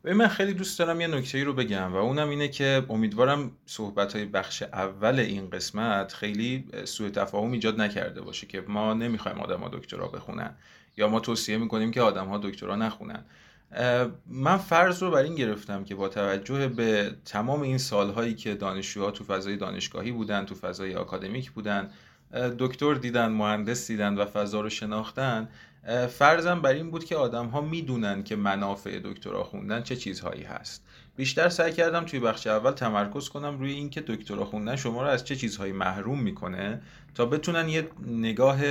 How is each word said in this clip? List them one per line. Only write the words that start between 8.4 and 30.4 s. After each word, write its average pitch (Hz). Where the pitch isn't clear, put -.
که 95
ما 107
نمی‌خوایم 110
آدم‌ها 90
دکترا 92
بخونن -
یا 107
ما 110
توصیه 107
می‌کنیم 110
که 123
آدم‌ها 98
دکترا 98
نخونن. 110
اه، 123
من 135
فرض 175
رو 180
بر 139
این 165
گرفتم 104
که 98
با 98
توجه 101
به 110
تمام 127
این 131
سال‌هایی 110
که 107
دانشجوها 98
تو 101
فضای 98
دانشگاهی 95
بودن، 104
تو 98
فضای 92
آکادمیک 95
بودن، 101
اه، 123
دکتر 135
دیدن، 120
مهندس 107
دیدن 104
و 101
فضا 104
رو 107
شناختن، 110
اه، 123
فرضم 165
بر 135
این 160
بود 165
که 170
آدم‌ها 120
می‌دونن 127
که 107
منافع 98
دکترا 98
خوندن 101
چه 127
چیزهایی 87